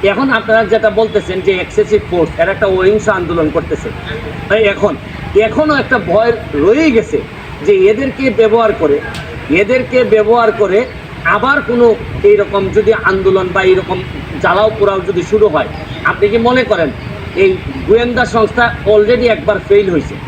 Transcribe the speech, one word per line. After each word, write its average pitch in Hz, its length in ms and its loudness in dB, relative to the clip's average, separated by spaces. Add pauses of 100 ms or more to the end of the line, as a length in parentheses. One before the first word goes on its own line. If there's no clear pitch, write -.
এখন 226 220 2
আপনারা 226 360 2
যেটা 214 240 2
বলতেছেন 196 520 -2
যে 180 120 0
এক্সেসিভ 202 560 0
ফোর্স, 165 300 -2
এরা 175 120 0
একটা 196 160 0
অহিংস 196 420 2
আন্দোলন 170 400 -2
করতেছে, - 400 -4 (600)
তাই 214 140 2
এখন, 196 320 0 (400)
এখনও 285 400 2
একটা 254 240 0
ভয় 202 320 2 (220)
রয়েই 240 380 4
গেছে 226 260 0 (480)
যে 202 80 4
এদেরকে 240 560 2
ব্যবহার 220 440 2
করে, 147 260 0 (500)
এদেরকে 240 540 2
ব্যবহার 220 480 2
করে 196 340 0 (400)
আবার 240 360 0
কোনো 233 340 2 (280)
এইরকম 202 500 2
যদি 208 200 2
আন্দোলন 190 600 0
বা 190 100 0
এইরকম 185 380 2 (400)
জ্বালাও 202 280 2 (100)
পোড়াও 196 200 2
যদি 175 240 -4
শুরু 208 240 2
হয়, 147 200 0 (380)
আপনি 202 220 0
কি 214 100 0
মনে 247 260 2
করেন 170 260 0 (460)
এই 185 220 2 (300)
গোয়েন্দা 240 380 2
সংস্থা 220 480 0 (120)
already 214 420 4
একবার 214 300 0 (100)
ফেল 202 220 4
হয়েছে? 143 260 -4 (120)